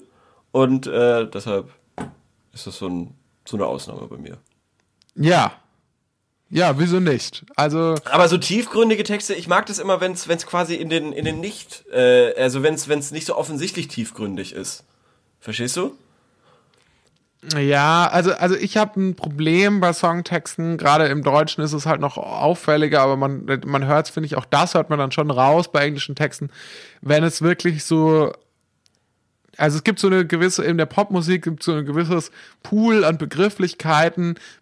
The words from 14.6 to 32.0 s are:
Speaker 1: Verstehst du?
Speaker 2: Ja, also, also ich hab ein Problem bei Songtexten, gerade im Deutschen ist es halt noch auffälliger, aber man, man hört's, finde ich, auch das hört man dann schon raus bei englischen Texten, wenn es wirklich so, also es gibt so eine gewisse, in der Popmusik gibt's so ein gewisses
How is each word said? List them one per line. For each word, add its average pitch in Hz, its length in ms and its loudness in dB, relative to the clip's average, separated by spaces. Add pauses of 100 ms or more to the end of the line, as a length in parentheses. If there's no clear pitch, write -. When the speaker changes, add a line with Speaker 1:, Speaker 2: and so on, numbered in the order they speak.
Speaker 1:
Verstehst 113 360 -8
du? 196 220 -6 (1600)
Speaker 2:
Ja, 143 500 4
also, 180 240 2
also 180 240 0
ich - 220 -4
hab 214 180 0
ein 190 200 -2
Problem 170 680 0
bei 175 100 0
Songtexten, 165 840 -4
gerade 151 300 4
im 143 160 -2
Deutschen 151 380 2
ist 151 120 -2
es 147 120 -6
halt 156 140 0
noch 143 180 -4
auffälliger, 151 840 0
aber 135 160 2
man, 135 480 -4
man 139 200 -2
hört's, 151 240 2
finde 156 180 -6
ich, 147 100 -8
auch 135 80 -4
das 165 300 2
hört 160 140 0
man 156 80 0
dann 135 140 -2
schon 151 180 -2
raus 143 400 4
bei 143 160 0
englischen 143 300 -4
Texten, 147 340 -4 (520)
wenn 147 240 2
es 160 160 -2
wirklich 170 420 0
so, 156 480 4 (1300)
also 147 180 2
es 156 80 -4
gibt 220 160 0
so 196 80 2
eine 185 180 4
gewisse, 170 380 0
in 170 140 0
der 160 80 2
Popmusik 185 580 0
gibt's 165 220 -6
so 170 80 2
ein 151 120 -2
gewisses 160 460 -2 (320)